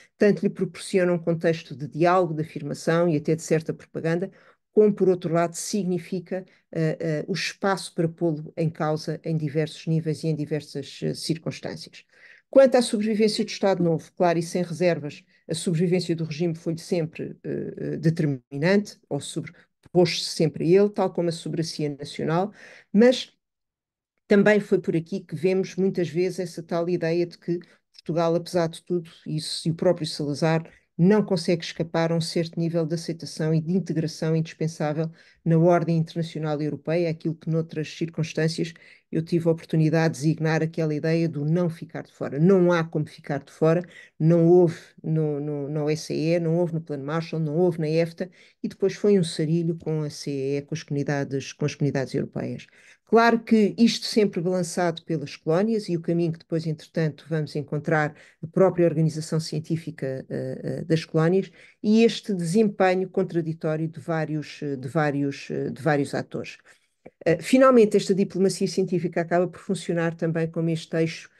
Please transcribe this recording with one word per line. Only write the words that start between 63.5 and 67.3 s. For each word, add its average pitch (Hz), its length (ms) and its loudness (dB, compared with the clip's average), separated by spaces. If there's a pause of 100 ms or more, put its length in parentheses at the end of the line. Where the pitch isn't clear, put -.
de 160 120 -10
vários, 156 640 -4
eh, 143 120 -4
de 127 120 -8
vários, 143 640 -2
eh, 143 180 -4
de - 140 -10
vários 143 320 2
atores. - 420 -8 (680)
Eh, 165 160 2